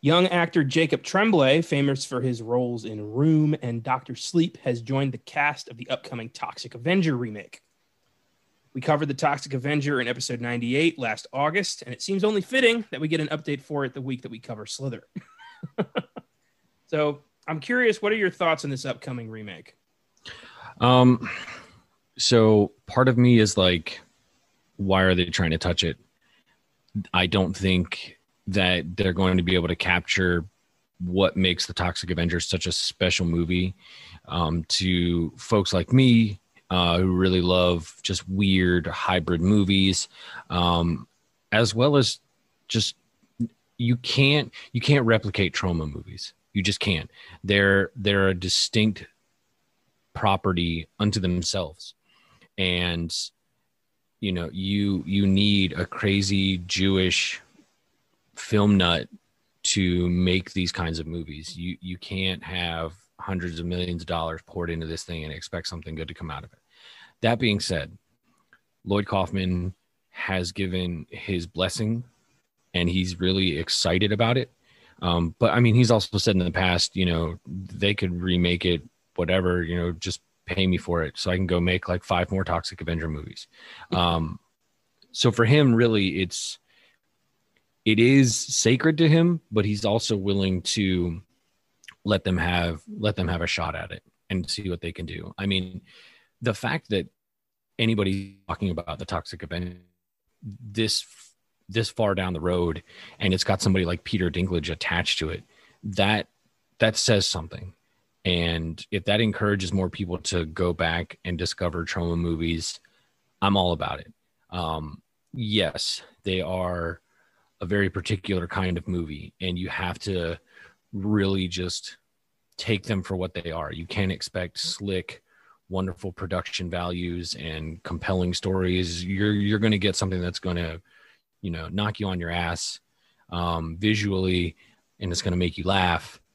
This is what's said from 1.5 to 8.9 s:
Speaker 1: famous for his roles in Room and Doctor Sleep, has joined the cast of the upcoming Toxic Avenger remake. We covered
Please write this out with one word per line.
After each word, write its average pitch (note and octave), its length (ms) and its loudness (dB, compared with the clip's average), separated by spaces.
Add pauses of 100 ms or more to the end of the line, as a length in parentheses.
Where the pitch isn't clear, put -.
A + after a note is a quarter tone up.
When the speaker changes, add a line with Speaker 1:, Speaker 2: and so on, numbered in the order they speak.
Speaker 1:
famous C#3 440 0
for C3 160 -4
his B2 200 -2
roles A#2+ 440 -2
in G#2+ 280 -8
Room D3+ 500 4
and A#2 200 -4
Doctor B2+ 320 -4
Sleep, E3+ 440 0
has A#2+ 220 -2
joined C3+ 300 0
the C#3 80 -10
cast - 500 -4
of A#2 80 -18
the B2 140 -12
upcoming A#2+ 400 -8
Toxic - 460 -12
Avenger D#3+ 400 2
remake. G#2+ 460 -8 (1120)
We C3 60 -6
covered D3+ 260 0